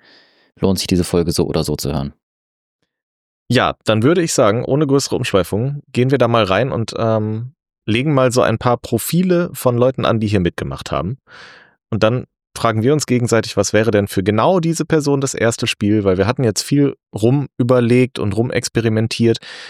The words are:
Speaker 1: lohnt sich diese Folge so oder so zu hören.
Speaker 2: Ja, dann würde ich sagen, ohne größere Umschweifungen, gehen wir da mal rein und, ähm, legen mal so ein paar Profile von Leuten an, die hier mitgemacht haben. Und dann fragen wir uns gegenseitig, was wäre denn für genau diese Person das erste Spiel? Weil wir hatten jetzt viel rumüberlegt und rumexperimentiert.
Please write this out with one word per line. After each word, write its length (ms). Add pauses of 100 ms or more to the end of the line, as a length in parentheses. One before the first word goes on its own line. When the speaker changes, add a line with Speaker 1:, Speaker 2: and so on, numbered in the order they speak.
(600)
Speaker 1:
lohnt 200
sich 80
diese 180
Folge 260
so 140
oder 180
so 140
zu 160
hören. 180 (1400)
Speaker 2:
Ja, 360
dann 180
würde 180
ich 120
sagen, 320
ohne 200
größere 300
Umschweifungen, 680 (120)
gehen 180
wir 60
da 100
mal 160
rein 300
und, 240
ähm, 560 (320)
legen 280
mal 200
so 80
ein 160
paar 180
Profile 760
von 240
Leuten 260
an, 160
die 80
hier 140
mitgemacht 500
haben. 280 (720)
Und 140
dann 220 (320)
fragen 260
wir 80
uns 140
gegenseitig, 500
was 160
wäre 180
denn 200
für 120
genau 380
diese 240
Person 380
das 120
erste 320
Spiel? 380
Weil 140
wir 100
hatten 160
jetzt 180
viel 340 (200)
rumüberlegt 1040
und 160
rumexperimentiert. 1040 (320)